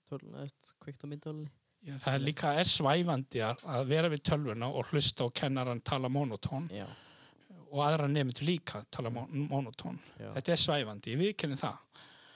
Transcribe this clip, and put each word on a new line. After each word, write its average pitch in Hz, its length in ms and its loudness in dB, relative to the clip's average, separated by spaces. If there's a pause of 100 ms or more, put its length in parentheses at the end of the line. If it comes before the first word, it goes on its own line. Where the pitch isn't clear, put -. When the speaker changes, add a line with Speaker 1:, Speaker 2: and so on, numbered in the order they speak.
Speaker 1:
tölvuna, 131 360 -10
eftir - 360 -16
kveikt 143 240 -14
á - 40 -8
myndavélinni. 151 420 -8 (300)
Speaker 2:
Já, 143 120 -10 (100)
það 135 140 2
er 139 80 2
líka, 151 240 0 (120)
er 180 80 4
svæfandi 147 760 4
að, 143 160 -2 (120)
að 131 160 2
vera 160 220 4
við 151 160 -2
tölvuna 127 420 0
og 135 220 -2
hlusta 135 340 2
á 120 80 2
kennarann 127 520 0
tala 131 280 0
mónótón. 139 560 -2
Speaker 1:
Já. 98 160 -8 (840)
Speaker 2:
Og 143 140 -2
aðra 147 260 4
nemendur 139 340 0
líka 156 380 -2 (100)
tala 120 200 -4
mó-, 120 180 -6
mónótón. 139 640 -4 (220)
Speaker 1:
Já. 107 160 -10
Speaker 2:
Þetta - 180 0
er 165 80 4
svæfandi, 113 540 0
ég 151 60 0
viðurkenni 165 400 -2
það. - 180 -4 (560)